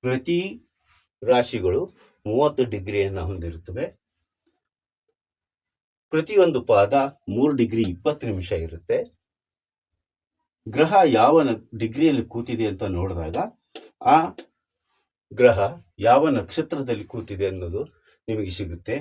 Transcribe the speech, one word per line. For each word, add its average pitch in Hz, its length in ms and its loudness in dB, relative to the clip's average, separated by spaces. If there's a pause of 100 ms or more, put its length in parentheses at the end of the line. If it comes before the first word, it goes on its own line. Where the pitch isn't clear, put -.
ಪ್ರತಿ 131 340 -2 (840)
ರಾಶಿಗಳು 120 600 0 (440)
ಮೂವತ್ತು 131 380 0 (100)
ಡಿಗ್ರಿಯನ್ನ 98 560 -4
ಹೊಂದಿರುತ್ತವೆ. 85 560 -10 (2250)
ಪ್ರತಿಯೊಂದು 160 460 2 (120)
ಪಾದ 110 220 4 (420)
ಮೂರು 139 260 2
ಡಿಗ್ರಿ 113 220 0 (100)
ಇಪ್ಪತ್ತು 147 380 -4
ನಿಮಿಷ 92 200 -6 (140)
ಇರುತ್ತೆ. 85 320 -6 (1700)
ಗ್ರಹ 151 260 2 (260)
ಯಾವ 160 280 6
ನ-, 110 160 -4 (180)
ಡಿಗ್ರಿಯಲ್ಲಿ 131 520 0
ಕೂತಿದೆ 117 380 -4
ಅಂತ 92 120 -8 (160)
ನೋಡಿದಾಗ, 85 380 -6 (760)
ಆ - 20 6 (1120)
ಗ್ರಹ 117 280 6 (480)
ಯಾವ 143 220 6 (100)
ನಕ್ಷತ್ರದಲ್ಲಿ 131 760 -6
ಕೂತಿದೆ 98 380 -6
ಅನ್ನೋದು 90 300 -8 (460)
ನಿಮಗೆ 104 320 -6
ಸಿಗುತ್ತೆ. 87 420 -8